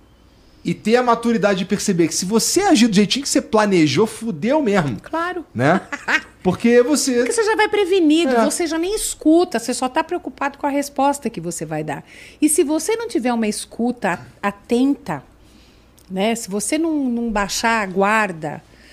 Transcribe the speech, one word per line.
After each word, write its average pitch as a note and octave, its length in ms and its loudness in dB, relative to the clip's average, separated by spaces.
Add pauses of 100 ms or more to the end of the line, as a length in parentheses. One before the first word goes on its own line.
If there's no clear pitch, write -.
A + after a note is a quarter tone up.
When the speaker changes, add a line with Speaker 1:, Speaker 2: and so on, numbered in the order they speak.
(640)
Speaker 1:
e, F3 60 -2
e F3 40 -2
ter G#3+ 220 0
a B3+ 60 2
maturidade A3+ 580 2
de G3 40 -4
perceber F3+ 440 0
que D#3+ 60 -6
se - 100 -4
você A3 360 0
agir D#4 280 6
do G#3 60 -2
jeitinho G#3+ 300 2
que - 40 -6
você - 140 2
planejou, F#3+ 640 2
fudeu A3+ 560 -2
mesmo. G3 380 0
Speaker 2:
Claro. E4+ 440 -6 (100)
Speaker 1:
Né? C3+ 260 2 (260)
Speaker 2:
<laughs> D#4 220 -2 (140)
Speaker 1:
Porque A#3 400 4
você C4+ 360 0
Speaker 2:
Porque B3+ 140 0
você A4+ 120 0
já G#4+ 120 2
vai G#4+ 120 2
prevenido, E4+ 640 2
Speaker 1:
É. A#3 120 2
Speaker 2:
você E4 220 -2
já D#4+ 120 -4
nem F#4 160 -2
escuta, E4+ 640 0
você A#3 160 -4
só B3+ 140 -2
tá D#4+ 160 -2
preocupado C#4+ 520 -8
com - 100 -6
a C#4 40 0
resposta C#4 580 -2
que F3+ 120 -8
você E3+ 260 -8
vai D#3 180 -6
dar. D#3 200 -8 (360)
E D4+ 80 4
se F4+ 140 2
você D#4+ 340 0
não A4+ 120 -6
tiver B3 240 -2
uma A3+ 160 0
escuta G#3+ 720 -4 (220)
atenta, A#3 840 -2 (840)
né? G3 260 -2
Se A3+ 140 -8
você G#3 300 -4
não, D#4 260 -2
não A#3 260 -2
baixar G#3+ 520 0
a G3 40 -4
guarda, F#3 760 0 (300)